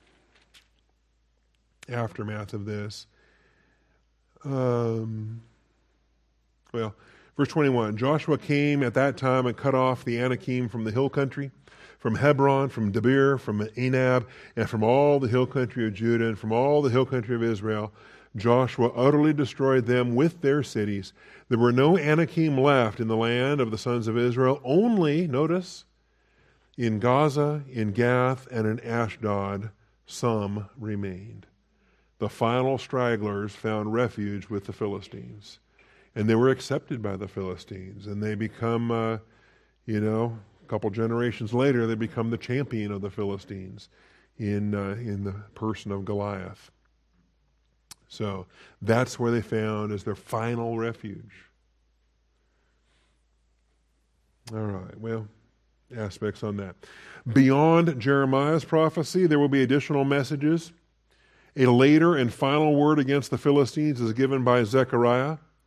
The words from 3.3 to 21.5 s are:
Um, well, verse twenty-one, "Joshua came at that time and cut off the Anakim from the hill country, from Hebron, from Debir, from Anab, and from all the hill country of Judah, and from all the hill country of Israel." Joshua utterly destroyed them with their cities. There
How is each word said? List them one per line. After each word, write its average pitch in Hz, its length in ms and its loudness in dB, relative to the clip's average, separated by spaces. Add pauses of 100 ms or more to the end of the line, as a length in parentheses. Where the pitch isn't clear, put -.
Um, 113 1000 -2 (1300)
well, 110 220 -4 (420)
verse 143 120 2
twenty-one, 120 500 2
"Joshua 143 400 0
came 143 440 0
at 120 120 -2
that 131 240 2
time 131 260 2
and 123 100 -2
cut 139 200 0
off 127 280 2
the 117 160 -4
Anakim 123 520 -2
from 113 140 -6
the 110 80 -4
hill 135 180 0
country, 139 400 -4 (480)
from 113 160 -2
Hebron, 135 560 4
from 110 200 -2
Debir, 131 480 4
from 107 220 -4
Anab, 127 640 0 (320)
and 110 140 -2
from 110 120 -2
all 139 380 4
the 131 80 0
hill 127 180 2
country 123 400 -2
of 110 60 -2
Judah, 113 340 0
and 110 120 -4
from 107 140 -6
all 139 280 2
the 143 100 0
hill 127 140 2
country 123 300 -4
of 117 80 -2
Israel." 107 500 -4 (440)
Joshua 120 580 4
utterly 147 380 4
destroyed 135 540 0
them 123 280 2
with 156 280 2
their 143 200 2
cities. 104 500 -6 (360)
There 120 100 2